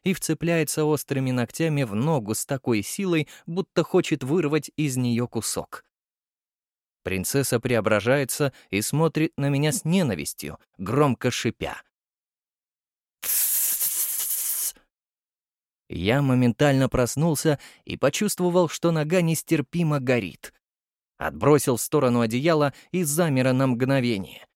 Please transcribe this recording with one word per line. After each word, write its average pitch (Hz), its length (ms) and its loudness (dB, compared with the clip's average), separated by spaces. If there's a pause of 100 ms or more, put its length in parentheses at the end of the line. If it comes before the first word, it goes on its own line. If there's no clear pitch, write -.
и 190 100 0
вцепляется 160 720 -2
острыми 135 460 0
ногтями 143 520 0
в 104 120 -4
ногу 113 400 0
с - 100 -6
такой 120 380 0
силой, 170 440 -2 (180)
будто 175 380 -2
хочет 165 400 0
вырвать 147 520 0
из 139 220 -2
нее 120 300 0
кусок. - 560 -6 (1200)
Принцесса 113 560 -2
преображается 120 960 0 (160)
и 98 120 0
смотрит 156 560 0
на 139 120 -2
меня 143 220 0
с - 120 -4
ненавистью, 117 760 -2 (180)
громко 123 540 0
шипя. - 500 -6 (1400)
"Тссс". - 1500 -4 (1120)
Я 104 320 0
моментально 131 680 4
проснулся 139 720 0 (240)
и - 140 -8
почувствовал, 180 720 0
что - 220 -2
нога 160 300 0
нестерпимо 160 800 0
горит. 123 540 -2 (640)
Отбросил 127 580 2
в 110 60 -2
сторону 123 400 2
одеяло 139 520 2 (180)
и 180 120 0
замер 143 480 2
на 131 160 2
мгновение. 123 880 -2